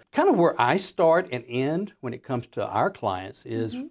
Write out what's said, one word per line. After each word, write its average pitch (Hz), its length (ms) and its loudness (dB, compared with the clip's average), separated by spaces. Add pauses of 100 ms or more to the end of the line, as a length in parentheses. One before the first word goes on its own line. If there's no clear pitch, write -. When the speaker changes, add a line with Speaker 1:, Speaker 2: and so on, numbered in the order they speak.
(120)
Speaker 1:
kind 349 180 2
of 277 60 4
where 170 220 4
I 123 200 4
start 170 520 2
and 123 180 -6
end 147 520 -2
when 120 140 -6
it 113 80 -14
comes 123 260 -6
to 104 180 -6
our 117 240 0
clients 95 540 -8
is 113 300 -6
Speaker 2:
Mm-hmm. 254 160 -10